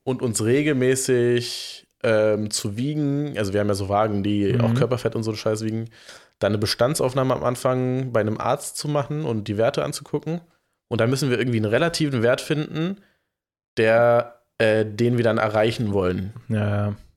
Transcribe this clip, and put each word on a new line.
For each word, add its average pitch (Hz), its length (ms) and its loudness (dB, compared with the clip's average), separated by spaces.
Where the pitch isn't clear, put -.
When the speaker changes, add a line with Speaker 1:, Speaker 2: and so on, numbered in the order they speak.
Speaker 1:
und 127 180 -4
uns 113 220 -2
regelmäßig, 127 1400 2
ähm, 107 460 2
zu 104 280 -6
wiegen. 143 600 -2
Also 101 160 -2
wir 101 60 2
haben 104 80 0
ja 104 80 0
so 95 140 -4
Wagen, 101 340 2
die 101 300 0
Speaker 2:
Mhm. 120 80 0
Speaker 1:
auch 113 120 2
Körperfett 120 420 0
und 117 80 -4
so 110 80 -2
einen 107 60 -8
Scheiß 110 260 -2
wiegen. 113 260 -4
Dann 101 140 2
eine 107 40 2
Bestandsaufnahme 127 760 0
am - 80 -4
Anfang 127 680 -2
bei 117 100 2
einem 107 180 -2
Arzt - 380 -4
zu - 100 -6
machen 147 380 -2
und 110 220 -4
die 101 100 -2
Werte 131 260 2
anzugucken. 151 580 -6
Und 113 120 -2
dann 113 120 2
müssen 135 180 0
wir 123 80 2
irgendwie 117 220 0
einen 107 100 0
relativen 139 540 0
Wert 123 180 2
finden, 156 560 -4
der, 117 640 4
äh, 110 280 4
den 117 320 0
wir 117 60 2
dann 110 140 2
erreichen 110 560 0
wollen. 95 400 0
Speaker 2:
Ja, 104 200 0
ja. 104 80 -4